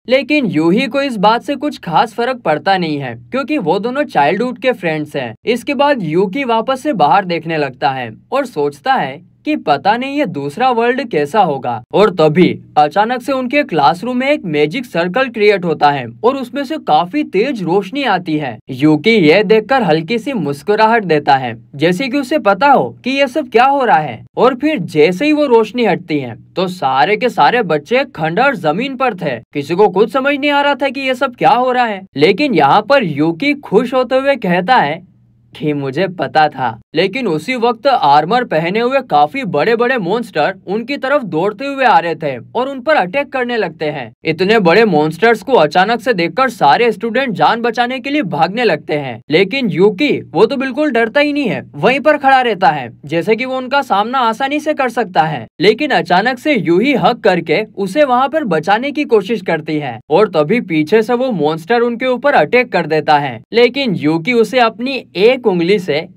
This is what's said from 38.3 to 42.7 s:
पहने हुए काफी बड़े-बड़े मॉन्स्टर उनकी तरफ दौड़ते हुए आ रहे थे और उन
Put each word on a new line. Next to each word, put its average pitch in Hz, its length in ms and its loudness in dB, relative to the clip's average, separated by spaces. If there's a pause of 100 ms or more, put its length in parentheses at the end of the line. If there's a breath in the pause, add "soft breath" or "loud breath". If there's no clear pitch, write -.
पहने 175 340 -2
हुए 254 200 0 (100)
काफी 151 360 2
बड़े-बड़े 226 540 0
मॉन्स्टर 185 540 -2 (140)
उनकी 226 300 -6
तरफ 269 280 0
दौड़ते 196 400 -4
हुए 269 200 -4
आ 202 140 6
रहे 165 160 -2
थे 151 200 -6 (140)
और 240 200 -4
उन 269 120 -10